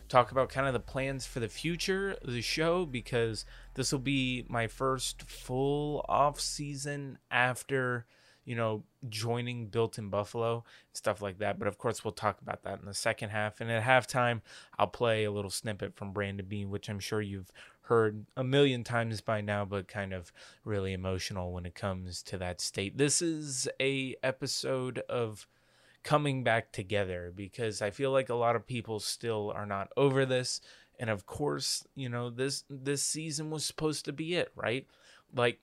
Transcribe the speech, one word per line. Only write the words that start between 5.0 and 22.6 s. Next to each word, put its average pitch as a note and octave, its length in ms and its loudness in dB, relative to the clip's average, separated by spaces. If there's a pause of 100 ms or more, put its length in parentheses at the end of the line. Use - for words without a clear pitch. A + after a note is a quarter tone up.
full C#3+ 840 0
off C#3 320 6
season C#3+ 760 -6 (140)
after, B2 760 2 (380)
you A#2+ 140 -6
know, A2 260 0 (240)
joining A#2 600 -2
Built A2 300 2
in G#2 120 -6
Buffalo A2+ 460 0
and - 420 -12
stuff G#2 240 0
like F#2+ 160 -4
that. G2+ 200 0
But G2+ 120 2
of F#2+ 80 -6
course, - 260 -2
we'll A2 80 -2
talk - 300 0
about - 220 -8
that F#2+ 180 -8
in - 40 -16
the G2+ 80 -10
second A2 360 -2
half. G#2+ 320 -2
And A2+ 100 -2
at A2 120 2
halftime, B2 580 4 (360)
I'll G#2 100 6
play A2 360 2
a G#2 80 0
little G2+ 180 -2
snippet G#2 460 -6
from G2+ 160 -8
Brandon G2 340 -2
Beane, G2+ 240 -4
which G2+ 200 -6
I'm G#2 100 -4
sure G#2+ 220 -2
you've G2 320 -6 (320)
heard G#2+ 400 4 (120)
a C3 60 -2
million C3 420 6
times A2+ 340 0
by G#2+ 220 0
now, G#2 240 0
but F#2+ 220 -4
kind G2 260 -6
of F2+ 180 -8 (320)
really G2 300 0
emotional F#2 580 -2
when F2+ 140 -6
it F2 100 -10
comes F#2 480 -6
to - 140 -8
that F2+ 240 -4